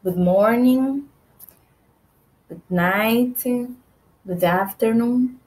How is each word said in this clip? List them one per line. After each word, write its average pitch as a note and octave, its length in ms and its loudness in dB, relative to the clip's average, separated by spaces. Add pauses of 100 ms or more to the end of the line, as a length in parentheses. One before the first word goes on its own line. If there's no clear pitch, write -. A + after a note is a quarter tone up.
good F3+ 160 -4
morning, B3 880 2 (1400)
good E3+ 220 -18
night, A3+ 960 -2 (560)
good F3 220 -2
afternoon. A#3 880 0 (100)